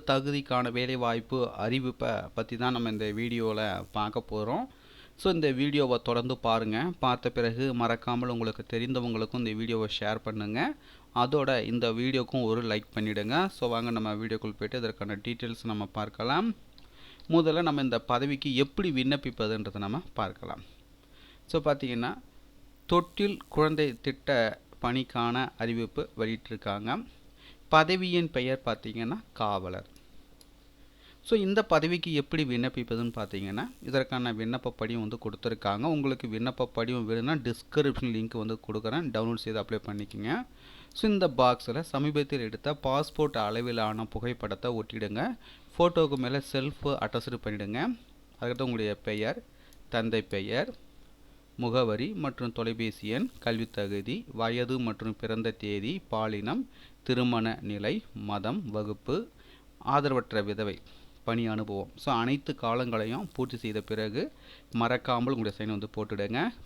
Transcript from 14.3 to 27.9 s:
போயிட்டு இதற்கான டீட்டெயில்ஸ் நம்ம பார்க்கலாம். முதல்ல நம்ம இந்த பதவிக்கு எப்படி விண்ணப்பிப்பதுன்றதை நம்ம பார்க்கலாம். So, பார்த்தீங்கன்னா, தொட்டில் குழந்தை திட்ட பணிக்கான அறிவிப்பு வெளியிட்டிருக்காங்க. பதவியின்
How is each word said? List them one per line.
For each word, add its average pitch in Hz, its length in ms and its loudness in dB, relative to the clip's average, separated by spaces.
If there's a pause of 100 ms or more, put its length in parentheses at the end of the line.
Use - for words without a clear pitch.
போயிட்டு 107 220 -4
இதற்கான 104 400 -4
டீட்டெயில்ஸ் 117 460 -6
நம்ம 107 260 0
பார்க்கலாம். 123 560 0 (800)
முதல்ல 160 340 6
நம்ம 147 200 4
இந்த 120 220 2
பதவிக்கு 139 520 0
எப்படி 143 360 2
விண்ணப்பிப்பதுன்றதை 117 880 0
நம்ம 107 220 -2 (120)
பார்க்கலாம். - 480 -6 (840)
So, - 120 0
பார்த்தீங்கன்னா, 139 520 0 (760)
தொட்டில் 175 480 2 (120)
குழந்தை 151 400 4 (120)
திட்ட 135 300 -4 (480)
பணிக்கான 120 580 0 (200)
அறிவிப்பு 117 460 -2 (120)
வெளியிட்டிருக்காங்க. 110 760 -4 (800)
பதவியின் 175 600 6